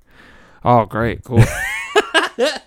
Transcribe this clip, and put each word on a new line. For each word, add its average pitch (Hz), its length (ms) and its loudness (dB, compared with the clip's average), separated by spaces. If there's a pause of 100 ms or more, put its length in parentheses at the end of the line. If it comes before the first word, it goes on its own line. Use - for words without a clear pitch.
(640)
Oh, 117 220 4
great. 107 380 -4
Cool. 120 160 2
<laughs> 117 40 8 (1200)